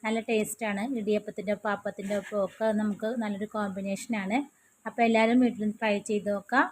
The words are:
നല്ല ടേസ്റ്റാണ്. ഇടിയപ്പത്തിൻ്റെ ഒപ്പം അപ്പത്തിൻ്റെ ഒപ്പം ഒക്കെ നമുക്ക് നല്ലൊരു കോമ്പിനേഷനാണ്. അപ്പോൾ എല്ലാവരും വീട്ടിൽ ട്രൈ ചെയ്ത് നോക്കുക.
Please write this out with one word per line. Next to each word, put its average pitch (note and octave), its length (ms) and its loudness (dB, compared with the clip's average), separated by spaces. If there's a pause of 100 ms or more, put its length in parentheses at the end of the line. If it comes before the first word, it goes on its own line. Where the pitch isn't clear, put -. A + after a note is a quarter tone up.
നല്ല A3 240 0
ടേസ്റ്റാണ്. G#3 540 0 (180)
ഇടിയപ്പത്തിൻ്റെ G#3 560 -2
ഒപ്പം G#3 200 -2
അപ്പത്തിൻ്റെ G3+ 460 -6
ഒപ്പം G#3 240 -6
ഒക്കെ A3 220 -2 (140)
നമുക്ക് G#3+ 260 -2 (140)
നല്ലൊരു G#3 340 -4
കോമ്പിനേഷനാണ്. G3 800 -2 (500)
അപ്പോൾ A3 200 0
എല്ലാവരും A3+ 360 6
വീട്ടിൽ G#3+ 360 0
ട്രൈ G#3+ 160 2 (140)
ചെയ്ത് G#3 240 0
നോക്കുക. A3 280 0 (100)